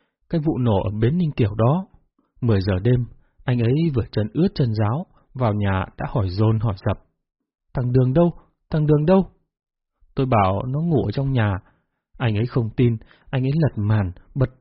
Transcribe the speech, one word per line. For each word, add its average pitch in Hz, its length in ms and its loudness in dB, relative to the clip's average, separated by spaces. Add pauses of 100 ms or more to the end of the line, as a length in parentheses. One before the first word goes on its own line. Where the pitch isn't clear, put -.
(280)
Cái 170 120 -2
vụ 143 180 -2
nổ 113 240 2
ở 101 80 -4 (100)
bến 135 180 0
Ninh 165 180 0
Kiều 104 180 0
đó, 135 320 0 (540)
mười 110 200 2
giờ 92 220 -2
đêm, 120 240 2 (380)
anh 123 140 0
ấy 117 160 2 (200)
vừa 113 180 0
chân 110 220 -2
ướt 170 200 2
chân 117 200 0
ráo, 113 320 -2 (280)
vào 117 200 0
nhà 98 300 0 (140)
đã - 100 -6
hỏi 98 200 -2
dồn 110 320 0
hỏi 107 140 -2 (120)
dập. 98 180 -4 (680)
'Thằng 123 180 -2
Đường 127 200 2
đâu? 170 200 2 (380)
Thằng 151 160 0
Đường 151 200 2
đâu?' 185 240 4 (840)
Tôi 135 120 -2
bảo 98 400 2
nó 139 140 -4
ngủ 160 240 0
ở 104 80 -4
trong 135 200 -2
nhà. 107 220 0 (640)
Anh 110 180 0
ấy 113 100 0
không 117 300 -4
tin, 120 200 2 (340)
anh 131 120 -2
ấy 135 120 -2
lật 147 280 0
màn, 104 300 0 (220)
bật 127 160 0 (100)